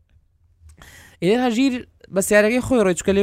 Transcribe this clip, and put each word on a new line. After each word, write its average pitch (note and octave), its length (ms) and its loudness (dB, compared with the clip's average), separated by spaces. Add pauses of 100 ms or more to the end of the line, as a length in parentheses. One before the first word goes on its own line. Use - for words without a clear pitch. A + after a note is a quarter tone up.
(1200)
ئێ، F#3 100 2 (120)
هەژیر B3 280 0 (420)
بە G3 120 -2
سیارەکەی G#3+ 400 2
خۆی B3 180 2
ڕۆی، F3+ 140 0
چکە - 160 -4
لێ G3 80 0